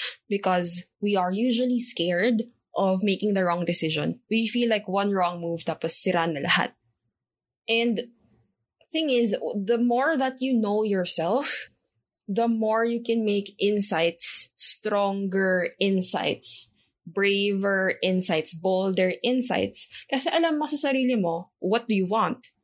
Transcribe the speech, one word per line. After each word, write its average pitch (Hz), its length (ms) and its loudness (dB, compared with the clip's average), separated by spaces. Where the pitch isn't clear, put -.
because 180 600 -2
we 202 160 2
are 185 160 0
usually 247 480 2
scared 196 680 0
of 190 260 2
making 202 320 0
the 190 100 2
wrong 175 200 0
decision. 160 560 -2
We 226 160 2
feel 240 220 0
like 208 220 0
one 196 200 0
wrong 180 300 0
move, 170 240 -4
tapos - 300 -4
sira 170 320 2
na 151 160 -2
lahat. - 320 0
And 226 420 0
thing 311 200 -2
is, 233 240 2
the 208 240 0
more 254 400 2
that 262 240 -4
you 262 120 0
know 208 280 2
yourself, 196 880 -2
the 226 220 0
more 220 360 2
you 233 160 0
can 233 240 0
make 202 360 -2
insights, 185 960 0
stronger 196 1200 0
insights, - 920 0
braver 196 960 0
insights, 180 520 0
bolder 185 580 0
insights. 233 640 -2
Kasi 262 220 -2
alam 330 260 2
mo 302 80 -2
sa 294 240 -2
sarili 254 300 2
mo, 170 400 -2
what 220 260 0
do 220 80 0
you 190 140 0
want? 208 400 -2